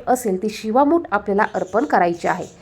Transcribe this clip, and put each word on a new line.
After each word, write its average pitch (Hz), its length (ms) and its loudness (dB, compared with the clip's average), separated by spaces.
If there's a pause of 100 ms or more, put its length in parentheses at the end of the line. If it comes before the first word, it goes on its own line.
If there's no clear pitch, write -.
असेल 226 360 0
ती 214 60 -2
शिवामूठ 269 640 2
आपल्याला 202 420 0
अर्पण 190 300 -2
करायची 180 440 0
आहे. 170 160 -2 (180)